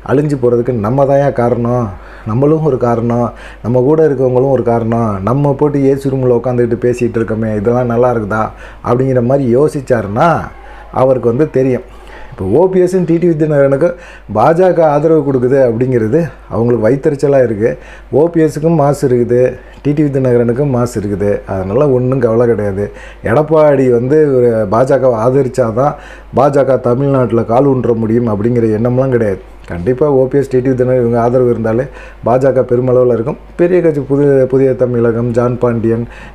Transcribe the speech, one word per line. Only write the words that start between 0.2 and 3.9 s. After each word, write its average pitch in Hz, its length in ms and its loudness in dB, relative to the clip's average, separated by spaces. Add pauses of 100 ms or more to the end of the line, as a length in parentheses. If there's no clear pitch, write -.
போறதுக்கு 120 380 0
நம்ம 127 260 0
தான்யா 139 280 2
காரணம், 120 560 -2 (360)
நம்மளும் 143 380 0
ஒரு 139 140 0
காரணம், 117 500 0 (360)
நம்ம 123 180 0
கூட 151 260 2